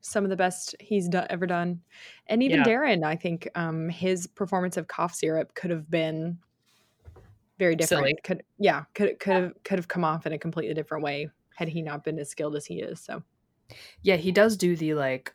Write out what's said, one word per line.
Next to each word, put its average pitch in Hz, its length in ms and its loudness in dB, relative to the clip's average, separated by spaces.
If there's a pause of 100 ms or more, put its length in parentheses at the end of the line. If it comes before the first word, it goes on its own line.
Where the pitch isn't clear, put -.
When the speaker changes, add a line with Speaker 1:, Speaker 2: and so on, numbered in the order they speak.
Speaker 1:
some 202 240 -2
of 190 60 0
the 190 60 0
best 180 440 0
he's 190 280 0
do-, 180 220 2
ever 180 160 -2
done. 175 340 -2 (460)
And 226 160 4
even 277 180 6
Speaker 2:
Yeah. 269 40 6
Speaker 1:
Darren, 233 400 4
I 156 120 0
think, 170 380 -4
um, 165 340 -2
his 180 380 -2
performance 180 500 -2
of 165 120 -4
cough 170 260 -2
syrup 160 400 0
could 180 160 -4
have 156 180 -4
been 160 500 -2 (1200)
very 170 180 4
different. 160 280 2
Speaker 2:
Silly. 147 200 2
Speaker 1:
Could, 185 180 -4 (160)
yeah, 156 260 4 (100)
could, - 240 0
could 202 120 -2
Speaker 3:
Yeah. 185 100 4
Speaker 1:
have, 180 240 -6
could 190 140 0
have 170 100 -6
come 175 160 -2
off 156 220 -2
in 160 60 -2
a 151 60 -6
completely 160 360 -4
different 156 300 -4
way 147 240 -4 (280)
had 165 120 -4
he 160 140 -4
not 151 220 -8
been 156 140 -4
as 143 120 -8
skilled 151 260 -4
as 147 100 -8
he - 140 -8
is, - 200 -10
so. - 220 -12 (800)
Speaker 2:
Yeah, 185 140 4
he 180 160 0
does 208 240 6
do 175 200 2
the, 156 180 0
like, 131 400 -2